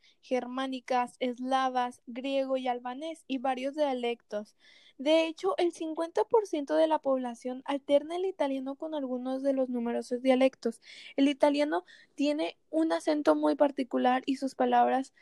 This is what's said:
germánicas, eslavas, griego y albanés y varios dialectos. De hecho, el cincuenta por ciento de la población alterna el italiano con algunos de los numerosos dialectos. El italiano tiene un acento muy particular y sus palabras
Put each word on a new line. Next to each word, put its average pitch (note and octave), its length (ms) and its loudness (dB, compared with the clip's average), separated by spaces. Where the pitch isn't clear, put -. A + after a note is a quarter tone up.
germánicas, B3 960 -4
eslavas, B3+ 840 -2
griego C4+ 500 -2
y B3+ 120 -4
albanés B3+ 580 -6
y C4+ 100 -4
varios C4 380 -4
dialectos. A#3+ 800 -4
De D#4 300 4
hecho, E4+ 320 -4
el F4 140 2
cincuenta E4 520 -4
por G#4+ 220 2
ciento D4+ 300 -2
de D#4+ 100 6
la D#4 140 2
población B3+ 640 -4
alterna C#4+ 500 0
el F4+ 120 -2
italiano C#4 500 -4
con D#4+ 180 -8
algunos C4 480 -4
de C#4 100 2
los C4 160 0
numerosos A#3+ 540 -4
dialectos. C4 580 2
El C#4 120 6
italiano D4 560 2
tiene D4 420 -2
un D#4+ 220 2
acento D#4 420 2
muy D4+ 220 2
particular C4 680 2
y C4 120 -2
sus C4+ 180 -6
palabras B3 680 2